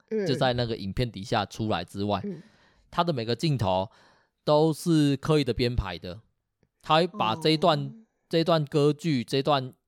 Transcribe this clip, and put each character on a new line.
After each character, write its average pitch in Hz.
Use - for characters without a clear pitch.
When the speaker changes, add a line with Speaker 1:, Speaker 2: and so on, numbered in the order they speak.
Speaker 1:
嗯。 214
Speaker 2:
就 139
在 127
那 120
个 113
影 98
片 123
底 98
下 104
出 110
来 90
之 101
外， 101
Speaker 1:
嗯。 190
Speaker 2:
它 -
的 170
每 120
个 117
镜 147
头 95
都 156
是 147
刻 156
意 143
的 123
编 120
排 95
的， 92
它 156
会 170
把 113
这 160
一 160
段， 160
Speaker 1:
哦。 139
Speaker 2:
这 170
一 165
段 165
歌 147
剧、 143
这 135
一 139
段、 135